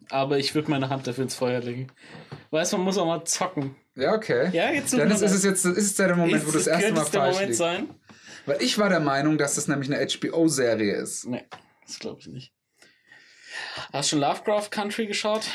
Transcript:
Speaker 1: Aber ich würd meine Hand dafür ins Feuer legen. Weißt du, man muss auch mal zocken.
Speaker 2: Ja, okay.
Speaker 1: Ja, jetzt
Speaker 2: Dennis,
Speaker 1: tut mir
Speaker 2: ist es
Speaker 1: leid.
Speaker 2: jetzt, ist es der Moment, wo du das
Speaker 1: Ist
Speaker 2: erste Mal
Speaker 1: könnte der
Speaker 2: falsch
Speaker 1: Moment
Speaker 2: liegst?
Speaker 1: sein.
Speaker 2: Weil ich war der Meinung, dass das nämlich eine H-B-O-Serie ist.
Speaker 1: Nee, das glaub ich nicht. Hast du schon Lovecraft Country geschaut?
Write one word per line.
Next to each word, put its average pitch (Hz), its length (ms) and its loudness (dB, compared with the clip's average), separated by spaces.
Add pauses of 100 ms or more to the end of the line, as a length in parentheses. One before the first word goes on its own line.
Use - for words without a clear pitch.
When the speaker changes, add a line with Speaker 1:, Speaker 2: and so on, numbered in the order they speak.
Speaker 1:
Aber 135 300 0
ich 139 140 -2
würd 151 140 0
meine 135 220 0
Hand 131 180 -4
dafür 127 160 -4
ins 123 120 -4
Feuer 123 260 0
legen. 123 260 -8 (640)
Weißt 165 220 0
du, 202 40 0
man 185 80 0
muss 190 120 0
auch 180 80 2
mal 165 180 -2
zocken. 147 540 -4 (180)
Speaker 2:
Ja, 147 180 2
okay. 156 380 0
Speaker 1:
Ja, 185 200 0
jetzt 285 200 -2
Speaker 2:
Dennis, 208 220 4
Speaker 1:
tut 202 80 2
mir 208 40 4
Speaker 2:
ist 196 60 4
es 190 120 2
Speaker 1:
leid. 196 100 4
Speaker 2:
jetzt, 190 120 0
ist 180 200 2
es - 100 -2
der 180 220 4
Moment, 170 280 4
wo - 60 -2
du 151 60 2
das 143 60 2
Speaker 1:
Ist - 40 0
Speaker 2:
erste 175 240 2
Mal 165 120 0
Speaker 1:
könnte 151 80 -2
der 202 100 2
Speaker 2:
falsch 135 140 4
Speaker 1:
Moment 196 120 0
Speaker 2:
liegst? - 120 0
Speaker 1:
sein. 175 300 -2 (560)
Speaker 2:
Weil 139 160 0
ich - 160 0
war 202 120 4
der 175 100 4
Meinung, 147 380 2
dass 143 180 0
das - 140 -2
nämlich 139 220 0
eine 127 140 0
H-B-O-Serie 127 920 2
ist. - 320 -8
Speaker 1:
Nee, 120 180 -6 (400)
das - 140 -14
glaub - 200 -10
ich - 80 -20
nicht. - 260 -16 (1400)
Hast 143 180 -2
du 156 60 0
schon - 20 4
Lovecraft 208 500 0
Country 208 380 -4
geschaut? 214 480 -2